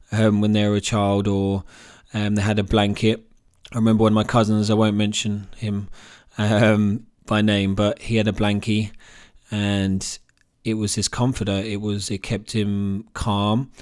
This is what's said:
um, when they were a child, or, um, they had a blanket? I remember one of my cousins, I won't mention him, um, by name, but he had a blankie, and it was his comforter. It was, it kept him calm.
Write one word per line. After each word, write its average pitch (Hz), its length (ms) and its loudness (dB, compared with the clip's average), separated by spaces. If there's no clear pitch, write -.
um, 107 280 2
when 107 120 2
they 104 160 2
were 104 80 2
a 101 40 0
child, 101 460 0
or, 98 380 0
um, 104 220 -2
they 101 60 0
had 104 180 0
a 98 40 -2
blanket? 104 600 0
I - 40 -12
remember 110 260 4
one 110 100 6
of - 20 4
my 107 100 2
cousins, 107 460 2
I 107 40 2
won't 107 220 2
mention 104 600 -2
him, 101 320 -6
um, 107 680 2
by 107 160 0
name, 101 320 2
but 104 260 0
he - 160 -4
had 107 120 2
a 104 40 2
blankie, 104 600 -2
and 98 680 -2
it 110 120 -2
was 107 200 -2
his 104 140 -2
comforter. 123 440 -2
It 101 280 -4
was, 101 300 -6
it 101 120 -6
kept 107 300 -6
him 101 640 -2
calm. 107 680 -2